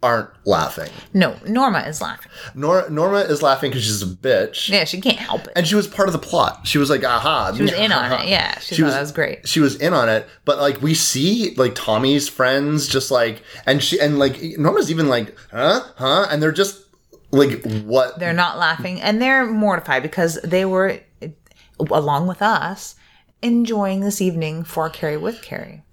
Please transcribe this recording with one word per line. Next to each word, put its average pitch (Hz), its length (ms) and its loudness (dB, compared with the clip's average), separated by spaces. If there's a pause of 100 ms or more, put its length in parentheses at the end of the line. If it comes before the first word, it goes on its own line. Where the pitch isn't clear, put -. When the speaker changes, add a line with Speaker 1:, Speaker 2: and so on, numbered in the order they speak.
Speaker 1:
aren't 117 260 2 (160)
laughing. 80 460 0 (240)
Speaker 2:
No, 175 200 2 (120)
Norma 226 320 2
is 156 200 -8
laughing. - 320 -10 (220)
Speaker 1:
Nor-, 165 380 2
Norma 180 280 2
is 156 220 0
laughing 135 300 2
'cause 123 100 -4
she's 107 220 -2
a - 20 -4
bitch. 98 640 0
Speaker 2:
Yeah, 196 140 2
she 180 180 -6
can't - 160 2
help - 300 -6
it. - 80 -16
Speaker 1:
And 175 100 2
she 160 80 -2
was 208 140 2
part 196 200 0
of 180 60 -2
the 156 60 -2
plot. - 480 0
She - 100 0
was 143 140 2
like, 127 120 0
"Aha." 120 520 0
Speaker 2:
She 117 80 0
was - 100 2
in 214 180 0
on 131 200 0
Speaker 1:
<laughs> 127 100 -2
Speaker 2:
it, - 60 -4
yeah. - 320 0
She - 160 -8
Speaker 1:
She 160 60 2
Speaker 2:
thought 156 60 4
Speaker 1:
was, 139 80 0
Speaker 2:
that 139 60 -2
was 147 100 -8
great. - 360 -4
Speaker 1:
she - 140 0
was 135 160 2
in 165 160 0
on 127 140 2
it, 110 200 0 (160)
but, 143 160 0
like, 143 220 0
we 156 120 2
see, 170 640 0
like, 123 160 2
Tommy's 135 560 0
friends 139 580 0
just, 135 220 -2
like, 117 320 0 (240)
and 139 160 2
she, - 180 0
and, 147 200 2
like, 139 200 2 (200)
Norma's 160 320 2
even 160 180 2
like, 120 260 -2 (160)
"Huh? 160 300 0 (140)
Huh?" 147 340 0
And 151 140 0
they're 156 80 2
just, 196 260 -2 (540)
like, 135 320 4 (200)
"What?" 117 360 0
Speaker 2:
They're 170 140 -2
not 175 260 0
laughing, 170 420 -2
and 214 180 0
they're 262 280 2
mortified 190 560 0
because 160 400 -2
they 180 220 2
were, 185 340 0 (800)
along 151 480 0
with 185 160 -4
us, 190 500 -2 (480)
enjoying 220 600 0
this 202 200 -2
evening 165 440 -2
for 160 220 -4
Carrie 151 300 -4
with 202 240 -6
Carrie. - 400 -14 (120)